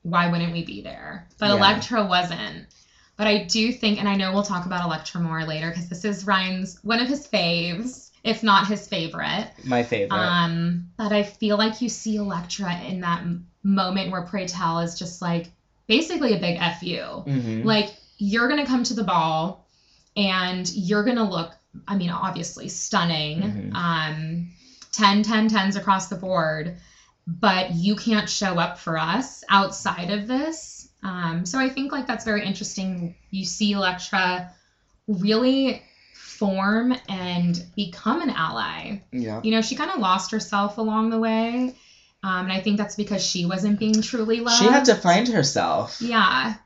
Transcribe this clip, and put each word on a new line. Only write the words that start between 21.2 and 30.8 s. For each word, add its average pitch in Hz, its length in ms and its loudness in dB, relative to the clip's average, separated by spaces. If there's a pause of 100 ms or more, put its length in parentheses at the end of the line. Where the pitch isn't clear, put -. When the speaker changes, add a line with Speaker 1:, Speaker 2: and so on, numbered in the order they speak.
Speaker 1:
look, 170 240 -4 (340)
I 202 100 -2
mean, 175 140 0
obviously 175 580 -6
stunning. 165 760 -2
Speaker 2:
Mm-hmm. 202 340 -4
Speaker 1:
Um, 165 720 -2 (400)
ten, 208 320 4
ten, 220 260 4
tens 202 280 2
across 190 320 0
the 190 80 -8
board, 170 600 -2 (500)
but 185 460 2
you 180 220 2
can't 208 340 2
show 185 300 0
up 170 200 -2
for 160 200 -4
us 175 500 -2
outside 190 640 2
of 208 160 -2
this. 294 640 -4 (140)